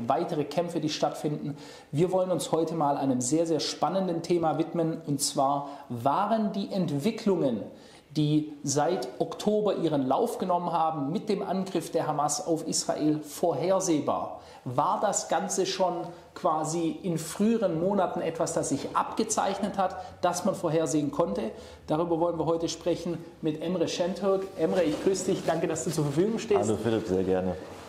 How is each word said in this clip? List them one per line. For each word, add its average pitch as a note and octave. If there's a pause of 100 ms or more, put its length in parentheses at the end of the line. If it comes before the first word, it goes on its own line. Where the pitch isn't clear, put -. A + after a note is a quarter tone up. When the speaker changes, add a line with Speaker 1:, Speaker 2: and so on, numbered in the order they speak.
Speaker 1:
weitere D3+
Kämpfe, -
die D3+
stattfinden. - (340)
Wir E3+
wollen F#3
uns E3+
heute E3
mal C#3+
einem C3+
sehr, D#3+
sehr E3
spannenden E3+
Thema D#3+
widmen, E3 (100)
und C#3+
zwar C#3+ (180)
waren F#3
die G3
Entwicklungen, D#3 (540)
die D3+ (100)
seit D3 (100)
Oktober G#3
ihren D3+
Lauf F3+
genommen F3
haben D#3
mit F#3
dem F#3+
Angriff F#3
der E3
Hamas D3
auf D#3+
Israel, D3+
vorhersehbar? D#3 (240)
War D3
das G#3
Ganze F#3
schon F3+ (420)
quasi D#3+
in E3+
früheren G#3
Monaten F3+
etwas, -
das G#3+
sich -
abgezeichnet G3
hat, F#3 (240)
das F3
man F#3+
vorhersehen D3+
konnte? A2+ (380)
Darüber E3
wollen E3+
wir D3+
heute E3
sprechen E3 (240)
mit D#3
Emre E3
Şentürk. F#3+ (160)
Emre, F3+
ich D3+
grüße F#3+
dich, -
danke, E3
dass D#3+
du F3+
zur D3+
Verfügung F3+
stehst. G3
Speaker 2:
Hallo G#2+
Philipp, A2
sehr F#2
gerne. F#2 (320)